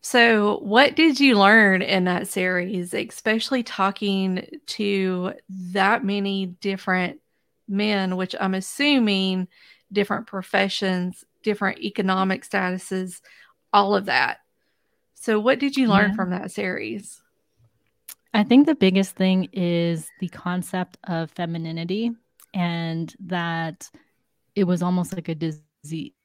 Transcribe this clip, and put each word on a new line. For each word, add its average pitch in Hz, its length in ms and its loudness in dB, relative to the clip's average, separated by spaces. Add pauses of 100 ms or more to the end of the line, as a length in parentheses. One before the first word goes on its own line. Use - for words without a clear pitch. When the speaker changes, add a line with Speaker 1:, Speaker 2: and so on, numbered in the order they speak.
Speaker 1:
So 226 580 4
what 233 380 4
did 302 240 4
you 254 180 6
learn 196 420 8
in 190 220 0
that 180 240 -2
series, 185 680 -4
especially 226 680 -4
talking 196 1000 -2
to 190 680 -2 (400)
that 196 320 2
many 196 440 -4
different 185 760 -4 (460)
men, 196 480 -2
which 185 240 -6
I'm 190 140 -2
assuming 190 920 0 (440)
different 202 360 -2
professions, 190 960 -2 (180)
different 202 380 -2
economic 190 640 -2
statuses, 185 760 -6 (520)
all 202 220 4
of 196 100 0
that? 123 340 0 (760)
So 214 240 -2
what 247 200 0
did 277 180 -2
you 262 100 2
learn 202 220 4
Speaker 2:
Yeah. 196 60 -2
Speaker 1:
from 190 160 -4
that 180 200 -8
series? 196 680 -8 (1120)
Speaker 2:
I 208 80 4
think 269 240 8
the 311 80 2
biggest 190 400 2
thing 190 380 2
is 170 680 -2
the 185 80 -6
concept 180 800 -6
of 165 260 -6
femininity, 170 800 -4 (420)
and 165 680 -4
that 170 680 -6 (680)
it 202 100 2
was 175 180 0
almost 180 300 -2
like 175 160 -10
a 165 60 -4
disease. 156 760 -10 (140)